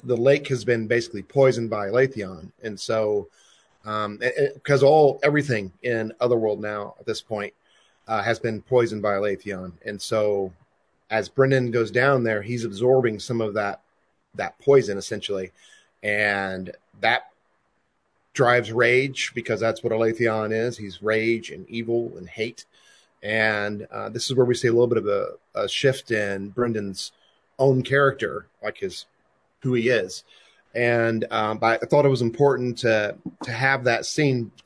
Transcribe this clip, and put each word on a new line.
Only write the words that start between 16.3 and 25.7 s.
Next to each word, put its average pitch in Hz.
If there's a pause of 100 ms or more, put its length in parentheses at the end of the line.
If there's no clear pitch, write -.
that 113 (1040)
drives 120
rage, 123
because 117
that's 113
what 113
Aletheon 110
is. 117
He's 101
rage 110
and 80
evil 117
and 90
hate. 113 (560)
And, 104
uh, 107
this 120
is 131
where 127
we 120
see 120
a 117
little 120
bit 113
of 101
a, 101 (260)
a 104
shift -